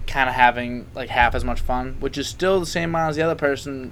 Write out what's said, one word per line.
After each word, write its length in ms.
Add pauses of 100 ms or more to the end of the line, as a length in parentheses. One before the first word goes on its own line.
kinda 240
having, 640
like, 160
half 260
as 80
much 180
fun, 380
which 180
is 100
still 320
the 60
same 240
amount 220
as 40
the 60
other 140
person 560